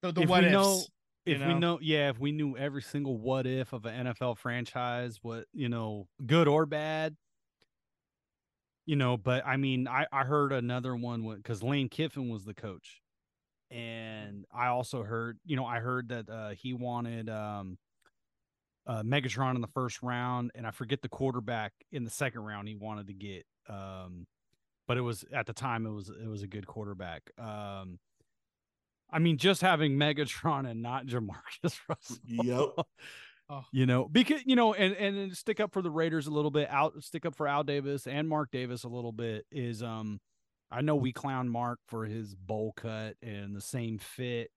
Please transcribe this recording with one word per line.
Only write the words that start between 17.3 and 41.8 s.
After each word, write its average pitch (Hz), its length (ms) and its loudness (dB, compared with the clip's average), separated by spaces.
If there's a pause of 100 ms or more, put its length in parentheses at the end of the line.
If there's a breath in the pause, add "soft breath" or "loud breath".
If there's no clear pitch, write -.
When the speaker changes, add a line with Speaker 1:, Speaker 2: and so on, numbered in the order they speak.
Speaker 2:
uh, 113 160 -4
Megatron 127 540 0
in 120 60 0
the 113 60 -4
first 127 360 -4
round, 123 520 -2
and 120 120 -8
I 110 40 -6
forget 127 300 -4
the 123 80 -8
quarterback 117 640 -2 (180)
in 139 120 -6
the 113 60 -6
second 120 320 -4
round 104 260 -8
he 107 80 -10
wanted 104 320 -8
to 98 60 -12
get. 95 320 -12 (220)
Um, 95 600 -12 (580)
but 123 120 0
it 127 40 0
was, 117 220 -4 (100)
at 120 120 -2
the 117 80 -10
time, 120 320 -2
it 110 60 -6
was, 101 180 -10
it 113 180 -12
was 107 160 -8
a 101 40 -8
good 95 200 -10
quarterback. 92 720 -10
Um, 101 580 -10 (1120)
I 160 100 0
mean, 165 180 6
just 175 240 4
having 156 320 6
Megatron 147 760 2
and 113 120 -6
not 123 240 -4
Jamarcus 120 800 -4
<laughs> - 60 -20
Russell. - 360 -6
Speaker 3:
Yep. 123 600 0 (640 loud breath)
Speaker 1:
Oh. 139 220 -10
Speaker 2:
You 131 140 4
know, 127 240 4
because, 254 360 6
you 254 120 8
know, 226 160 8
and, 190 220 4
and 196 220 0
then 196 160 -4
stick 208 280 -2
up 208 100 2
for 190 100 0
the 175 80 0
Raiders 160 380 2
a 156 40 -4
little 147 200 2
bit, 147 180 2
out, 147 320 2
stick - 240 -8
up 160 100 -2
for 151 120 -2
Al 143 160 2
Davis 139 440 -2
and 147 200 -2
Mark 151 240 0
Davis 123 320 -4
a 123 60 -10
little 117 240 -6
bit 110 380 -4
is, 120 300 -4
um, 110 380 -6 (500)
I 123 120 -4
know 151 140 4
we 127 180 2
clown 131 340 -2
Mark 120 400 -2